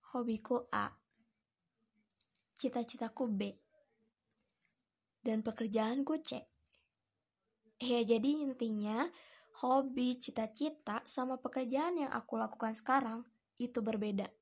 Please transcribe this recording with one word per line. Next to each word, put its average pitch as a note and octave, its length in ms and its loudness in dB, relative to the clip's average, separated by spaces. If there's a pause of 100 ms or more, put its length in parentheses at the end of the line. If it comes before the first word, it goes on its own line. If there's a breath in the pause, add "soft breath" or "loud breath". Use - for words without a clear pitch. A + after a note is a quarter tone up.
(180)
Hobiku A#3+ 560 0
A, G#3 160 0 (1700)
cita-citaku A#3+ 720 -2
B, G3+ 240 0 (1700)
dan A3 240 0
pekerjaanku A3+ 800 0
C. - 300 -6 (1200 soft breath)
Ya, A#3+ 320 2
jadi A#3 320 6
intinya, A#3 720 0 (480 loud breath)
hobi, B3+ 560 2
cita-cita, A3+ 880 -4
sama B3+ 400 -2
pekerjaan C4 560 0
yang C#4+ 160 -2
aku A3+ 240 -4
lakukan A3 320 -2
sekarang A#3+ 560 0 (320)
itu A#3+ 240 -2
berbeda. G#3 480 -2 (100)